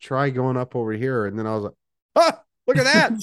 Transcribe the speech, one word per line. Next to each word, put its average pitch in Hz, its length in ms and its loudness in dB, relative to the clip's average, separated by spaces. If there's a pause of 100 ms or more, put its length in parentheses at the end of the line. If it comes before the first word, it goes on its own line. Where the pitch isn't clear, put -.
try 135 280 -2
going 127 280 -2
up 127 180 -6
over 113 180 -2
here." 120 320 -2
And 98 120 -6
then 110 100 -4
I 110 80 -2
was 104 80 -2
like, 101 100 -8 (420)
"Ah, 320 260 2 (260)
look 262 100 2
at 254 80 2
that." 285 360 4